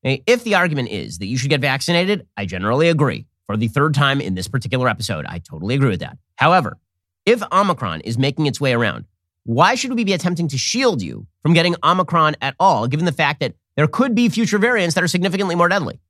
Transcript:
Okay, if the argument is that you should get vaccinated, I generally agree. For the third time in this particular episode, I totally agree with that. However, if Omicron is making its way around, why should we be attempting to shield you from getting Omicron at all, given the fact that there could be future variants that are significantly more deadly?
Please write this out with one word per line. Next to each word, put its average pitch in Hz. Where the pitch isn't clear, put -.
Okay, 135
if 240
the 208
argument 156
is 85
that 95
you 123
should 131
get 143
vaccinated, 170
I 101
generally 104
agree. 143
For 104
the 110
third 143
time 139
in 95
this 92
particular 127
episode, 101
I 87
totally 87
agree 135
with 85
that. 69
However, 165
if 226
Omicron 160
is 113
making 139
its -
way 135
around, 107
why 165
should 254
we 233
be 196
attempting 175
to 139
shield 220
you 58
from 165
getting 175
Omicron 165
at 135
all, 151
given 151
the 165
fact 147
that 127
there 147
could 247
be 240
future 208
variants 196
that 180
are 170
significantly 185
more 175
deadly? 180